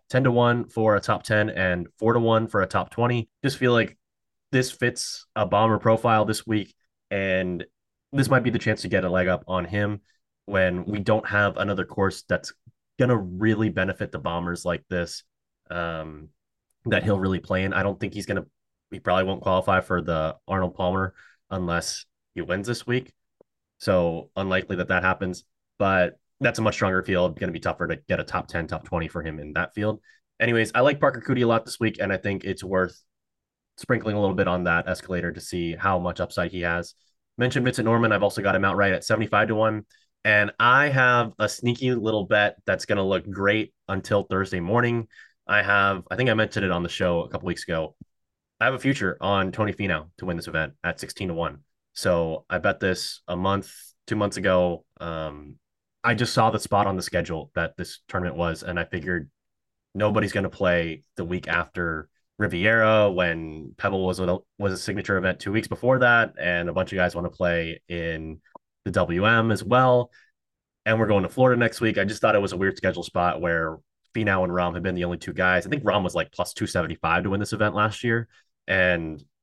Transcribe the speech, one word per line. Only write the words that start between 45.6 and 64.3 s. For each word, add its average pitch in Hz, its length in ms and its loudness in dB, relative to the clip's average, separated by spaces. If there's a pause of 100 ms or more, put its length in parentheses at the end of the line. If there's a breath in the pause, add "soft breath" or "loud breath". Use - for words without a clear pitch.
have, 98 480 2
I 95 60 -4
think 120 160 2
I - 20 2
mentioned 104 320 0
it 90 60 0
on 87 100 0
the 87 80 -4
show 87 320 0
a - 80 -10
couple - 160 -8
weeks 90 180 -4
ago. 80 320 -4 (640)
I 117 60 2
have 131 80 2
a 127 60 -8
future 135 420 0
on 95 300 2
Tony 95 220 -2
Finau 85 440 -4
to - 80 -12
win 87 120 -4
this 82 100 -10
event 80 260 -4 (100)
at 87 160 -6
sixteen 95 280 -8
to 85 80 -6
one. 76 240 -6 (340)
So 85 560 -2
I 92 80 -4
bet 95 220 0
this - 480 -4
a 90 80 -4
month, 95 360 -2 (360)
two 110 80 -2
months 104 220 -2
ago. 90 460 2 (160)
Um, 76 580 -10 (460)
I 117 120 2
just 117 180 -2
saw 110 160 4
the 104 100 0
spot 101 280 0
on 98 80 0
the 90 80 -4
schedule 80 500 -4
that 82 240 -4
this - 300 -12
tournament 90 300 -4
was, 85 260 -4
and 87 160 -6
I 85 60 -4
figured 85 440 -4 (640)
nobody's 104 380 0
gonna 95 180 -2
play 85 540 0 (140)
the 87 80 -6
week 90 220 -6
after 82 640 -4 (300)
Riviera 107 720 4
when 82 640 -4
Pebble 95 280 -2
was 92 140 -2
a, 92 200 0 (180)